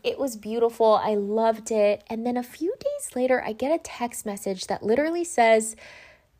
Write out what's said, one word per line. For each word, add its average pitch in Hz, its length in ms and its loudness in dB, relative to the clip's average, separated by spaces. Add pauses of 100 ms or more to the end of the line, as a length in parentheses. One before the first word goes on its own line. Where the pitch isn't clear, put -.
it 240 140 -4
was 254 180 -4
beautiful. 226 580 2
I 208 200 2
loved 220 560 0
it. 208 380 2
And 226 180 -6
then 247 100 -2
a 247 60 -4
few 339 360 -6
days 571 380 -8
later, 254 280 2
I - 80 -6
get 254 200 -2
a 330 60 2
text - 460 -8
message 202 440 -6
that - 140 -4
literally 311 420 0
says, 226 500 4 (640)